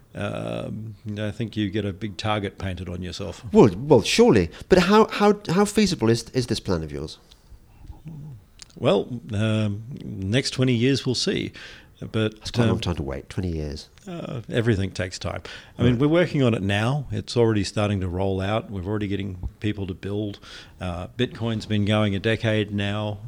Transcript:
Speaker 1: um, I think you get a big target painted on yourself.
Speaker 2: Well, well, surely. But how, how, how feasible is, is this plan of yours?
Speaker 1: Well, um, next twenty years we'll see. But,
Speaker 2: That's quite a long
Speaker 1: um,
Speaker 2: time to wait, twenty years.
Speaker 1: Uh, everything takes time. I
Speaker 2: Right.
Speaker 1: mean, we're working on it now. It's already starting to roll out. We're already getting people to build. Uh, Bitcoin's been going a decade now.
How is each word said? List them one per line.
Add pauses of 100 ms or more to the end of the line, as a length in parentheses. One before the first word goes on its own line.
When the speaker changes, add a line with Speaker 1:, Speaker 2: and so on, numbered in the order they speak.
(140)
Speaker 1:
um, (220)
I
think
you
get
a
big
target
painted
on
yourself.
Speaker 2:
Well,
well,
surely. (180)
But
how,
how, (100)
how
feasible
is,
is
this
plan
of
yours? (1600)
Speaker 1:
Well, (260)
um, (200)
next
twenty
years
we'll
see. (600)
But,
Speaker 2:
That's
quite
a
long
Speaker 1:
um,
Speaker 2:
time
to
wait,
twenty
years. (180)
Speaker 1:
Uh, (100)
everything
takes
time. (360)
I
Speaker 2:
Right.
Speaker 1:
mean,
we're
working
on
it
now.
It's
already
starting
to
roll
out.
We're
already
getting (240)
people
to
build. (420)
Uh, (100)
Bitcoin's
been
going
a
decade
now.